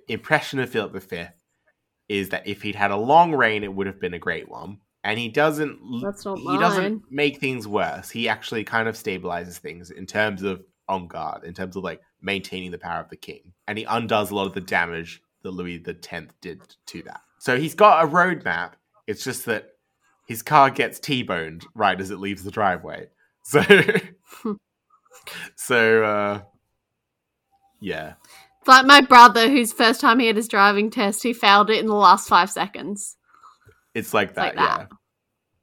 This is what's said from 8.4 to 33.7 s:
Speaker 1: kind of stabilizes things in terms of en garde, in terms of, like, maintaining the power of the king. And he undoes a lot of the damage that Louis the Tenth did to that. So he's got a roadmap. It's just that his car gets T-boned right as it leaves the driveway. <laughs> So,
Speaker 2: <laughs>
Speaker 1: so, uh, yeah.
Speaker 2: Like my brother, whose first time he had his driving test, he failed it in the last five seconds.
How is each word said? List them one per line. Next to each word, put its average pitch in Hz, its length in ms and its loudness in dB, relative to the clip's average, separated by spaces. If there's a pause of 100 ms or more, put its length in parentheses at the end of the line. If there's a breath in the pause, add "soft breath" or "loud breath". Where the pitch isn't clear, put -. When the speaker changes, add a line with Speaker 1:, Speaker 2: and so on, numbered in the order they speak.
Speaker 1:
kind 113 240 -4
of 110 80 -6
stabilizes 87 640 -10
things 85 340 -18
in 95 140 -16
terms 104 380 -4
of 98 200 -6 (260)
en 90 180 -6
garde, 80 380 -12
in 87 80 -16
terms 92 220 -12
of, 92 80 -10
like, 82 180 -12 (200)
maintaining 92 500 -8
the 87 60 -12
power 85 240 -10
of - 80 -18
the - 80 -20
king. - 360 -20 (140)
And 104 100 -8
he 110 80 -10
undoes 107 460 -2
a 104 40 -8
lot 98 120 -2
of 90 60 -10
the 98 80 -10
damage 85 600 -6 (220)
that 95 80 -12
Louis 90 260 -10
the 85 160 -14
Tenth 85 480 -16
did 85 200 -16 (260)
to - 160 -16
that. - 180 -20 (180)
So - 180 -2
he's 156 180 -6
got 170 280 6
a 160 40 2
roadmap. 143 640 -2 (340)
It's 107 180 -10
just 131 200 -10
that - 260 -6 (560)
his 113 140 -10
car 139 280 4
gets 127 320 -4
T-boned 87 720 -6
right 98 260 -2
as 95 120 -10
it 92 80 -10
leaves 98 240 -10
the 98 80 -12
driveway. 90 600 -4
<laughs> - 60 -20 (280)
So, 147 160 2
Speaker 2:
<laughs> - 920 2 (1000 loud breath)
Speaker 1:
so, 113 480 4
uh, 104 380 -2 (1400)
yeah. 78 320 -10 (520 soft breath)
Speaker 2:
Like 262 200 8
my 285 160 10
brother, 240 480 10
whose 240 240 2
first 233 260 2
time 247 200 4
he 233 80 2
had 214 100 2
his 226 100 -4
driving 208 420 2
test, 208 340 -2
he 233 100 -2
failed 208 360 4
it 220 100 2
in 220 80 -2
the 214 60 0
last 202 360 6
five 190 200 4
seconds. 190 680 -10 (760 soft breath)